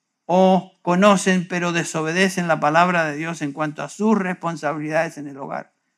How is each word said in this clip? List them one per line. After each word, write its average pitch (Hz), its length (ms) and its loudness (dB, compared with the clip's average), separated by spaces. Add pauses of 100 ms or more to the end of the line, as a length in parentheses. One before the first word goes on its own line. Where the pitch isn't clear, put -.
(260)
o 185 560 2
conocen 185 680 2
pero 175 240 -4
desobedecen 170 760 -2
la 156 120 2
palabra 165 460 2
de 147 120 -6
Dios 160 240 -8
en 143 100 -4
cuanto 151 320 -6
a 143 60 -10
sus 214 280 2
responsabilidades 160 1000 -4
en 147 100 -14
el 139 100 -16
hogar. - 360 -12 (240)